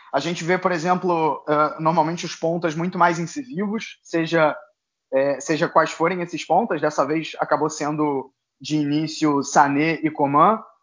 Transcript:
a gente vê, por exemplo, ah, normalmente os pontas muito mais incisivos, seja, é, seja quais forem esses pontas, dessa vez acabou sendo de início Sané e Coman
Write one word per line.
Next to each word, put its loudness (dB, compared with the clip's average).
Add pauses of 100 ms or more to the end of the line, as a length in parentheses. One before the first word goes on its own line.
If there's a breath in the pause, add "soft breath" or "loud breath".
(120)
a 0
gente -4
vê, 2
por 0
exemplo, 0
ah, 2
normalmente 0
os -10
pontas -2
muito -4
mais 4
incisivos, -6
seja, 2 (560)
é, 0
seja 0
quais 2
forem -2
esses -8
pontas, 0
dessa 0
vez -2
acabou 0
sendo -4 (280)
de -4
início 0
Sané 2
e -4
Coman 4 (200)